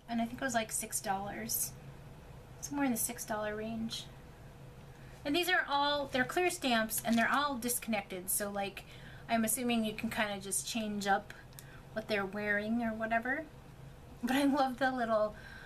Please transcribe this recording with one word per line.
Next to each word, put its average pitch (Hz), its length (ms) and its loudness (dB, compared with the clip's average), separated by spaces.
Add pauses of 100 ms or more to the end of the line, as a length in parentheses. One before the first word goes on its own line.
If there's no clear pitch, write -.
and 233 140 0
I 233 40 2
think 240 140 -6
it 269 60 0
was, 254 80 0
like, 220 180 2
six - 300 -2
dollars. 208 720 -2 (880)
Somewhere 285 240 0
in 262 60 4
the 226 60 2
six - 280 -2
dollar 214 300 -2
range. 226 500 -4 (1200)
And 294 100 2
these 349 140 4
are 349 180 4
all, 285 400 4
they're 254 160 2
clear 349 280 2
stamps, 226 520 2
and 233 140 4
they're 226 140 6
all 277 240 4
disconnected, 208 760 -2
so, 202 220 0
like, 196 320 -4 (440)
I'm 233 160 4
assuming 233 400 2
you 214 100 0
can 220 180 -4
kinda 208 280 0
just 190 280 -2
change 208 400 -2
up 190 260 4 (600)
what 165 140 -4
they're 202 180 2
wearing 208 580 2
or 226 100 2
whatever. 233 520 2 (760)
But 240 140 4
I 285 80 6
love 269 340 6
the 262 140 4
little, 226 440 2 (300)